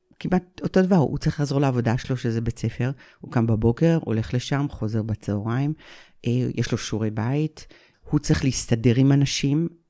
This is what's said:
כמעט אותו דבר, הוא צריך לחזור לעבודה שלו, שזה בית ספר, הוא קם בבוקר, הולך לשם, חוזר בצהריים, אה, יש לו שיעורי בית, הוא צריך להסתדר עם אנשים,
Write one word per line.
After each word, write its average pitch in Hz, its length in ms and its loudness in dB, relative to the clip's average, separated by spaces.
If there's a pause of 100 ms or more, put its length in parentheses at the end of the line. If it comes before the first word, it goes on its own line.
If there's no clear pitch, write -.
(200)
כמעט - 440 -2
אותו - 180 4
דבר, 185 140 4
הוא 147 220 4
צריך 156 220 -2
לחזור 139 220 0
לעבודה 120 360 2
שלו, 127 200 -4
שזה 117 240 -2
בית 117 180 -4
ספר, 120 320 -2 (300)
הוא - 100 -16
קם 117 160 2
בבוקר, 117 540 4
הולך 110 320 -4
לשם, 139 360 -2
חוזר 110 320 -4
בצהריים, 113 720 -4 (520)
אה, 123 300 0
יש - 160 -2
לו 120 60 -2
שיעורי 107 340 -4
בית, 135 560 -4 (420)
הוא - 100 2
צריך - 240 0
להסתדר 117 520 2
עם 135 160 4
אנשים, 143 560 0 (220)